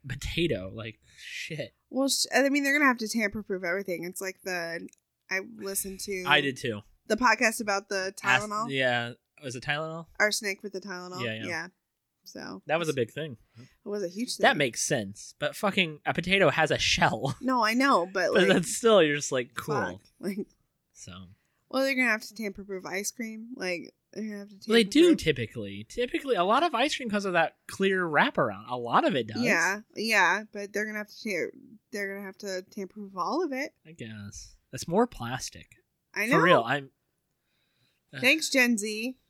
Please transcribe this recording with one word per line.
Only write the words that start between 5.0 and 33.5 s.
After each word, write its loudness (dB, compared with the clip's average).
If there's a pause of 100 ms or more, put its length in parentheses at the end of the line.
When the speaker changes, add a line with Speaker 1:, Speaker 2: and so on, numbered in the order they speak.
Speaker 2:
I -4 (160)
listened -8
to -6
Speaker 1:
I 6
did 0
too. -6 (280)
Speaker 2:
the 2
podcast 2
about -4
the -4 (100)
Speaker 1:
Ask- 2
Speaker 2:
Tylenol. -4
Speaker 1:
yeah. 0 (300)
Was -8
it -10
Tylenol? -6 (140)
Speaker 2:
Arsenic 0
with -10
the -8
Tylenol. -10
Speaker 1:
Yeah, -4
yeah. -8
Speaker 2:
Yeah. -6 (560)
So -14
Speaker 1:
That 0
was -2
a -2
big -2
thing. -10 (220)
Speaker 2:
it -20 (180)
was -6
a -6
huge -6
Speaker 1:
That 4
Speaker 2:
thing. 0
Speaker 1:
makes 0
sense. -4
But -4
fucking 0
a 0
potato 4
has 2
a 2
shell. 2
<laughs> -16
Speaker 2:
No, 2
I 2
know, 4
but, 0
Speaker 1:
But 6
Speaker 2:
like, 6
Speaker 1:
that's 2
still, 8
you're 4
just -4
like, -2
cool. -4
Speaker 2:
fuck. -4 (100)
<laughs> -20
Like, -4 (460)
Speaker 1:
So. -18 (580)
Speaker 2:
well, 0
they're 0
gonna 2
have 0
to -18
tamper-proof -8
ice -4
cream. -10
Like, -6 (220)
they're -8
gonna -8
have -14
to -20 (120)
Speaker 1:
Well, 4
they 8
do 6
Speaker 2:
tamper-proof -6
Speaker 1:
typically. -2
Typically, -2
a 2
lot 4
of 0
ice 2
cream -6
comes 0
with 0
that 2 (120)
clear 0
wraparound. 2
A -4
lot 2
of 2
it 2
does. -6
Speaker 2:
Yeah, 2 (160)
yeah, 4 (100)
but -10
they're -2
gonna -6
have -8
to -20
ta-, -4 (340)
they're -6
gonna -10
have -16
to -8
tamper-proof -12
all -2
of -4